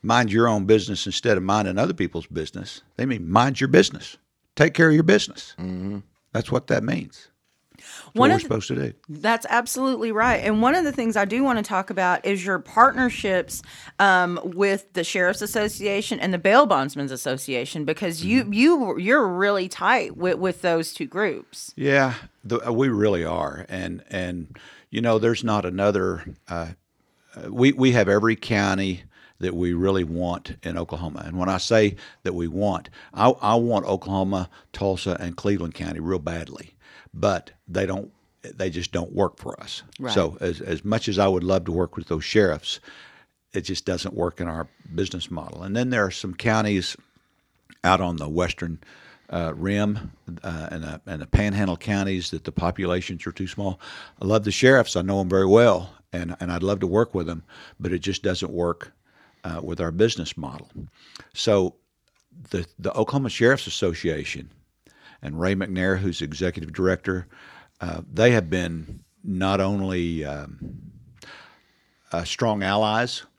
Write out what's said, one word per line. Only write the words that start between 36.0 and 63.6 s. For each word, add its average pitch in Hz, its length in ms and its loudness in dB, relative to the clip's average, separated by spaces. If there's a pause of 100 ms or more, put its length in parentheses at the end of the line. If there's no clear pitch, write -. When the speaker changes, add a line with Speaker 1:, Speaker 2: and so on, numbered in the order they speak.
Speaker 1:
badly. 80 520 -10 (460)
But 95 340 -2 (140)
they 95 200 -4
don't, 95 260 -6 (300)
they - 280 -6
just 85 220 -8
don't 87 220 -6
work 98 240 0
for - 240 -12
us. - 220 -14 (160)
Speaker 3:
Right. 123 140 -6
Speaker 1:
So 90 280 -2
as, 87 180 -4
as 85 240 -8
much 107 240 -4
as 101 100 -2
I 98 120 4
would 90 160 0
love 95 200 0
to 85 60 -6
work 85 240 -2
with 85 140 -10
those 80 160 -4
sheriffs, 90 560 0 (720)
it 95 80 -4
just - 240 -8
doesn't 92 280 -6
work 87 280 -4
in 85 80 -6
our 80 180 -8 (260)
business 90 380 -6
model. 82 320 -12
And 98 140 -6
then 127 140 0
there 110 140 2
are 95 60 -2
some 92 220 -8
counties 107 640 0 (880)
out 92 160 6
on 87 160 -4
the 76 100 -6
western, 85 520 -2 (500)
uh, 82 260 -4
rim, 101 560 -2 (320)
uh, 80 280 -8
and 80 120 -8
the, 76 220 -10
and 78 160 -8
the 76 40 -12
panhandle 101 520 0
counties 98 540 -2
that 80 120 -8
the 80 80 -8
populations 90 720 -2
are 85 60 -6
too 95 160 -8
small. 95 320 -6 (420)
I 98 40 -6
love 104 180 4
the 104 80 -2
sheriffs. 127 460 6
I 87 40 0
know 98 200 0
'em 92 80 -2
very 95 180 4
well, 98 460 6 (180)
and, 85 300 -8
and 87 100 -4
I'd 87 120 -2
love 98 180 -2
to 95 60 -2
work 104 280 2
with 85 140 -2
'em, 82 140 -8 (360)
but 87 140 -4
it 90 60 -2
just 98 240 -6
doesn't 92 280 -2
work, 85 400 -4 (540)
uh, 82 180 -8
with 82 160 -8
our 82 120 -2
business 90 440 0
model. 71 320 -12 (680)
So 98 420 2 (760)
the, 90 160 -4 (120)
the - 160 -6
Oklahoma 131 360 -2
Sheriff's 123 380 2